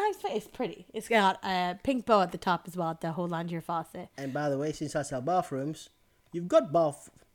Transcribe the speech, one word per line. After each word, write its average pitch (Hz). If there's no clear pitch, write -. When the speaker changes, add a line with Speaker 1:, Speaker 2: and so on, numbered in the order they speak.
Speaker 1:
how 403
to 415
explain 370
it. 233
It's -
pretty. -
It's -
got 196
a 185
pink 262
bow 208
at 180
the 185
top 175
as 165
well 165
to 165
hold 175
on 165
to 170
your 165
faucet. 170
Speaker 2:
And 135
by 147
the 139
way, 151
since 147
I 147
sell 131
bathrooms, 151
you've 170
got 269
bath, 160